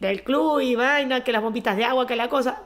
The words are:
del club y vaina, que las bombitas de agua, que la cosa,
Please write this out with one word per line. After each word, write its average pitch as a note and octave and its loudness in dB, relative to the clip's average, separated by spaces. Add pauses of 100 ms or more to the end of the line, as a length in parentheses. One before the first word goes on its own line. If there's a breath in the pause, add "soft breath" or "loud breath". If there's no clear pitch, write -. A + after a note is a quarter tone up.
del G3 -2
club D4 2
y B3+ 2
vaina, C4 0
que B3+ -2
las A3 0
bombitas A3 -2
de A3 0
agua, B3+ 2
que B3 -2
la A#3+ -2
cosa, C4 0